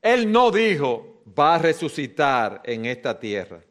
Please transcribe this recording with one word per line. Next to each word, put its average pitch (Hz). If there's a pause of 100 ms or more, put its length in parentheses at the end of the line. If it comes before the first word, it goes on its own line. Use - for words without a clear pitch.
Él 226
no 233
dijo, 151 (120)
"Va 156
a -
resucitar 139
en 117
esta 120
tierra". 95 (100)